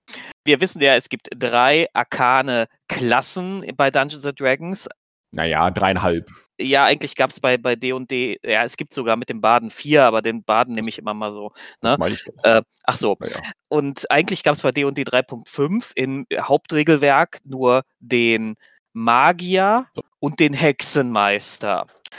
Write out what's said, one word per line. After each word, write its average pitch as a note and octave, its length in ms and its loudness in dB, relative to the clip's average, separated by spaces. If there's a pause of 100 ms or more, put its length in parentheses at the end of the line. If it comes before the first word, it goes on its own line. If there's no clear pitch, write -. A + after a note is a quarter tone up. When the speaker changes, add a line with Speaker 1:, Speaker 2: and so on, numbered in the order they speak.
(440)
Speaker 1:
wir C#3+ 160 2
wissen F3 220 -2
ja, C3+ 160 6
es B2+ 100 -4
gibt - 260 -12
drei B2+ 600 2
arkane B2+ 720 0 (240)
Klassen F3 720 -2 (140)
bei C#3 120 2
Dungeons C#3+ 360 -4
and C#3 120 -6
Dragons. C#3+ 520 -4 (420)
Speaker 2:
Naja, E2 400 0
dreieinhalb. F2 580 -2 (280)
Speaker 1:
Ja, C3+ 280 2
eigentlich D3 320 0
gab's - 240 -2
bei, B2+ 160 2
bei A#2+ 180 -2
D B2+ 160 -4
und C3 200 -6
D, B2 300 -4
ja, A2+ 220 0
es A#2 140 -4
gibt - 160 -12
sogar A2+ 240 0
mit B2 100 -8
dem A2+ 140 -8
Baden A2+ 280 2
vier, D3 360 4
aber A2 160 4
den A2+ 240 -4
Baden A#2 280 0
nehme A2 140 -6
ich A2 100 -10
immer G#2 160 -8
mal G#2+ 200 -8
so, G#2 180 -12 (300)
Speaker 2:
Das A#2 100 0
Speaker 1:
ne? C#3 80 2
Speaker 2:
meine G2 160 -2
ich - 80 -14
doch. - 80 -16 (140)
Speaker 1:
Äh, A2 160 6 (240)
ach A#2 100 0
so. G#2+ 240 0
Speaker 2:
Ja, - 80 -10
ja. - 80 -10 (320)
Speaker 1:
Und C#3+ 420 -4
eigentlich E3+ 320 0
gab's D3 200 0
bei C#3 100 0
D C#3+ 140 -2
und C#3 120 -2
D C#3 60 -4
drei B2+ 180 0
Punkt A#2 280 -18
fünf E3+ 460 -4
im C3+ 300 -4 (140)
Hauptregelwerk D3 1040 2
nur C3 380 2 (180)
den A#2 560 0 (380)
Magier F3+ 1040 2
Speaker 2:
So. - 80 -10 (160)
Speaker 1:
und D3 200 -4
den D3 140 4
Hexenmeister. A2 1300 0 (320)